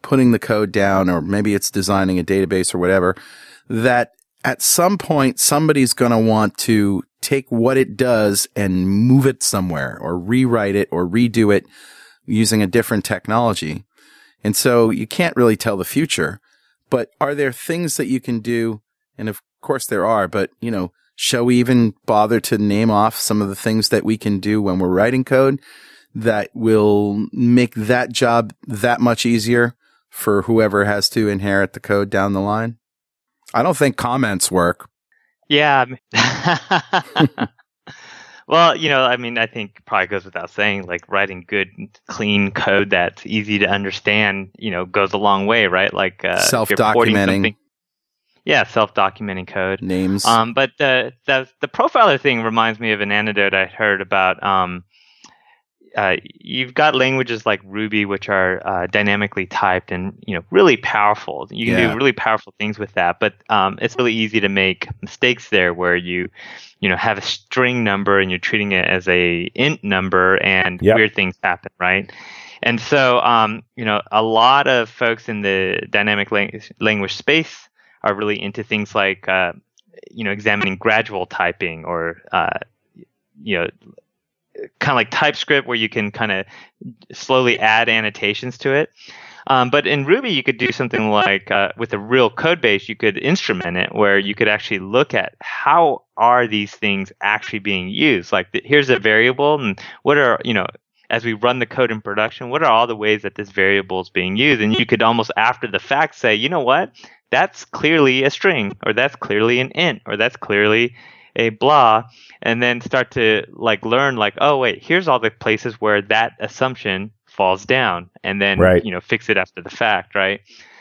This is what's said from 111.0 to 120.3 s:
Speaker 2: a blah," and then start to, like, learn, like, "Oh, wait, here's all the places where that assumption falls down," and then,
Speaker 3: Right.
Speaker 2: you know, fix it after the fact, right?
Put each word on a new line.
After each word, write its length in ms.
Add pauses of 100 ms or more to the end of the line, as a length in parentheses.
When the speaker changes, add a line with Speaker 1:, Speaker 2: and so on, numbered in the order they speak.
Speaker 2:
a 140
blah," 540 (380)
and 180
then 200
start 320
to, 400
like, 320
learn, 320
like, 220
"Oh, 200
wait, 240
here's 240
all 140
the 100
places 440
where 280
that 380
assumption 720 (140)
falls 380
down," 460 (140)
and 180
then, 160
Speaker 3:
Right. 260
Speaker 2:
you 60
know, 100
fix 280
it 80
after 260
the 80
fact, 440
right? 260 (400)